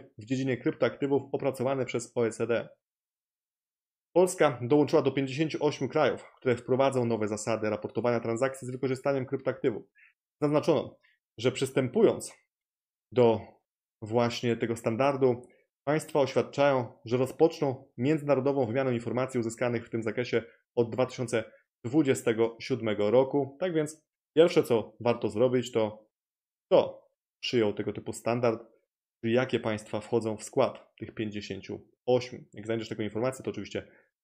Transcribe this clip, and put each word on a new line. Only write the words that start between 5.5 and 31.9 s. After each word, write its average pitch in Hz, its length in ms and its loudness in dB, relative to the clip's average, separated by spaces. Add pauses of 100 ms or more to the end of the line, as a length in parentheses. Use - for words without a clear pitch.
ośmiu 139 240 -2
krajów, 123 360 0 (120)
które 123 200 0
wprowadzą 127 480 0
nowe 110 240 -2
zasady 107 420 -2
raportowania 117 500 -2
transakcji 123 480 -4
z - 20 -8
wykorzystaniem 131 560 -2
kryptoaktywów. 131 560 -4 (600)
Zaznaczono, 147 560 0 (400)
że 123 140 2
przystępując 131 800 0 (800)
do 113 280 6 (640)
właśnie 117 540 0
tego 117 200 -2
standardu, 127 680 2 (380)
państwa 151 360 0
oświadczają, 127 720 2 (120)
że 113 120 -2
rozpoczną 135 720 0 (100)
międzynarodową 139 680 2
wymianę 127 280 0
informacji 120 460 -2
uzyskanych 117 460 -2
w - 40 -20
tym 113 120 -4
zakresie 113 400 -2 (320)
od 117 160 2
dwa 127 160 0
tysiące 120 380 -4 (400)
dwudziestego 120 760 2
siódmego 107 500 -2
roku. 135 500 2
Tak 185 140 -2
więc 151 320 -4 (300)
pierwsze, 165 260 6
co 110 380 0
warto 117 280 0
zrobić, 120 440 0
to 107 360 -2 (580)
kto - 420 2 (340)
przyjął 107 300 2
tego 104 200 -4
typu 110 200 -10
standard, 117 500 0 (580)
czyli 113 140 0
jakie 123 260 2
państwa 107 400 -4
wchodzą 110 360 -2
w - 80 -14
skład - 540 -2
tych - 160 -14
pięćdziesięciu 101 680 -8 (260)